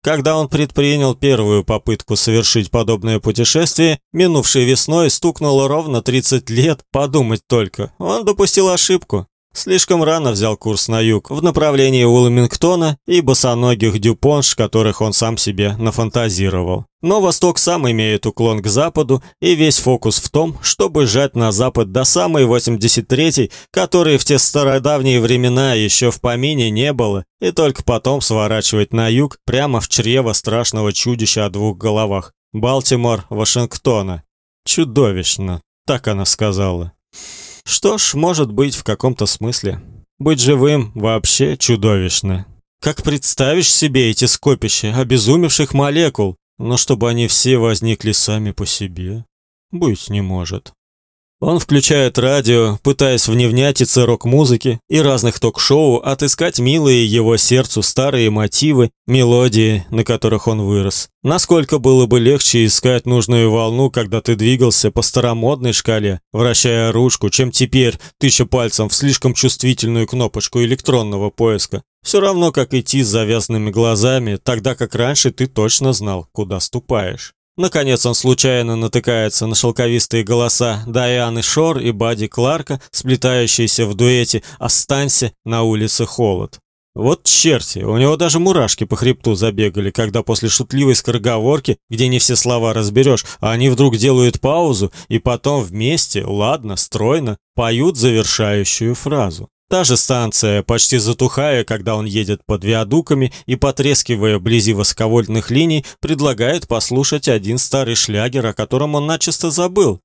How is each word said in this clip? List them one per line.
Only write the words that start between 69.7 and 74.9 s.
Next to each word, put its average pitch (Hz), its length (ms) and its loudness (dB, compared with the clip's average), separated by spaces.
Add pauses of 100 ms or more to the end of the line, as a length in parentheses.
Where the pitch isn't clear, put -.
кнопочку 120 560 -4
электронного 113 640 0
поиска. 107 540 -2 (200)
Все - 180 0
равно, 180 300 2
как 131 220 -2
идти 135 300 0
с 113 60 0
завязанными 107 640 -2
глазами, 113 720 0
тогда 123 320 -2
как - 200 -6